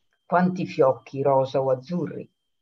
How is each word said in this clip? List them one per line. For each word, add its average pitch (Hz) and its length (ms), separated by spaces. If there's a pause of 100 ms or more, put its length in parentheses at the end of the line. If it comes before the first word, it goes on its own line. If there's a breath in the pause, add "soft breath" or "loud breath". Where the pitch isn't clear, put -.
(260)
Quanti 180 400
fiocchi 135 560
rosa 135 400
o 135 80
azzurri, 139 580 (340)